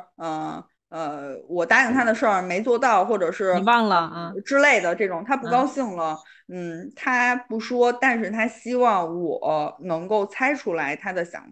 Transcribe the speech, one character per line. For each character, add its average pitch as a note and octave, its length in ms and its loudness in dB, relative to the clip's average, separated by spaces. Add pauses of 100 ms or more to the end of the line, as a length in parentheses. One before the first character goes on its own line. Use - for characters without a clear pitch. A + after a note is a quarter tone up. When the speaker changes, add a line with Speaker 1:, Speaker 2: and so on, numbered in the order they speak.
(160)
Speaker 1:
呃， D#3+ 460 -8 (260)
呃， D3 460 -8 (140)
我 E3+ 160 -2
答 A#3 200 6
应 A#3 80 0
他 B3+ 100 4
的 A3+ 120 2
事 A#3+ 100 0
儿 G3 160 4
没 F3+ 200 -2
做 A#3+ 180 2
到， A3 260 4
或 G#3+ 120 0
者 F3+ 140 0
是， F#3+ 240 0
Speaker 2:
你 F#3+ 80 0
忘 A#3 240 4
了， E3+ 260 2
Speaker 1:
呃， E3+ 220 -10
Speaker 2:
嗯。 G3+ 80 -10
Speaker 1:
之 C#4 160 2
类 C#4 220 6
的 F3 140 0
这 G#3 120 0
种， F3 200 -6
他 C4+ 80 0
不 A#3+ 140 -6
高 B3 160 4
兴 C4+ 200 -4 (100)
了， D#3+ 180 -2 (400)
Speaker 2:
嗯。 F3 300 -8
Speaker 1:
嗯， G3 120 -16
他 B3 400 0
不 A3+ 240 -6
说， A#3+ 320 2
但 B3 320 0
是 G#3+ 80 -4
他 A3+ 160 -2
希 A#3+ 280 -6
望 A3 300 2 (160)
我 D3+ 600 -2
能 E3+ 260 -6
够 G3+ 200 0
猜 C4 280 -2
出 G3 200 -4
来 D3 200 -4
他 F#3+ 160 -8
的 F3 140 -4
想 - 160 -14 (100)